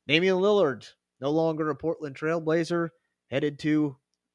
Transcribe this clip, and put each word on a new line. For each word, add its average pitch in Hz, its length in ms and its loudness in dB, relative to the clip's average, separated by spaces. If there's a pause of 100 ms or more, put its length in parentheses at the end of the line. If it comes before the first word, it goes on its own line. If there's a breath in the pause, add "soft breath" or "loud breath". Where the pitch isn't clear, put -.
Damian 180 300 4
Lillard, 185 520 2 (320)
no 135 100 -2
longer 160 380 0
a 147 80 -2
Portland 156 400 -6
Trailblazer, 165 720 -2 (380)
headed 143 320 -2
to 151 360 0 (380)